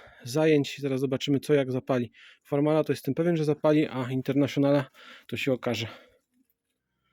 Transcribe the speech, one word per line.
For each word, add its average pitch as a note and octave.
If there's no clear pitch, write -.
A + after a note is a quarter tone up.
zajęć. D3
Zaraz C3+
zobaczymy, C3+
co D3
jak C3
zapali. B2+
Farmala D3+
to C#3+
jestem B2+
pewien, E3+
że D#3
zapali, D3+
a B2+
Internationala C#3
to A#2+
się C3+
okaże. A#2